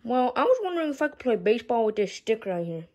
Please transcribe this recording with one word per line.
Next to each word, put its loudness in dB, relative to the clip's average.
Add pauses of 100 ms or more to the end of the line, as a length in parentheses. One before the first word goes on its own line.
Well, 2
I 2
was 6
wondering -2
if -4
I 0
could -6
play 0
baseball 2
with 0
this -2
stick -4
right -4
here. -8